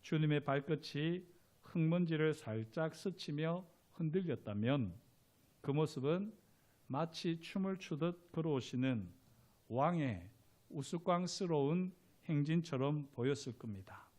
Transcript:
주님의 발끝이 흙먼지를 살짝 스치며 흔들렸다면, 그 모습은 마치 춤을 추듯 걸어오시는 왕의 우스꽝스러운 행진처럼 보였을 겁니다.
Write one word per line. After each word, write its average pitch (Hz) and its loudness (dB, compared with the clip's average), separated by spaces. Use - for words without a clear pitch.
주님의 151 2
발끝이 151 -2
흙먼지를 160 2
살짝 113 -4
스치며 170 -4
흔들렸다면, 135 0
그 - -4
모습은 156 0
마치 165 -2
춤을 190 -4
추듯 170 -4
걸어오시는 131 0
왕의 127 2
우스꽝스러운 175 0
행진처럼 147 2
보였을 127 -2
겁니다. 98 -12